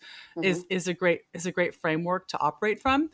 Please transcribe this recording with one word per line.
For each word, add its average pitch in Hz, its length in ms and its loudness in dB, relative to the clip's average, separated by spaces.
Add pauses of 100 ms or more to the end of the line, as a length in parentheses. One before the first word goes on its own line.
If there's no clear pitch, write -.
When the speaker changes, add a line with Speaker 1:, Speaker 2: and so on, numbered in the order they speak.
(400)
Speaker 1:
is, 180 200 2
Speaker 2:
Mm-hmm. - 120 -6
Speaker 1:
is 180 140 -2
a 180 80 0
great, 175 280 2 (120)
is 175 120 -6
a 175 60 -4
great 180 220 0
framework 170 540 -2
to - 100 -6
operate 208 420 0
from. 277 340 2